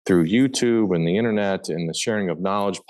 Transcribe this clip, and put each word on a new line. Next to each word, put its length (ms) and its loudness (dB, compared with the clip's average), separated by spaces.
through 180 4
YouTube 720 2
and 120 0
the 80 0
internet 540 -2
and 180 -4
the 60 -6
sharing 360 -2
of 120 -4
knowledge 380 -2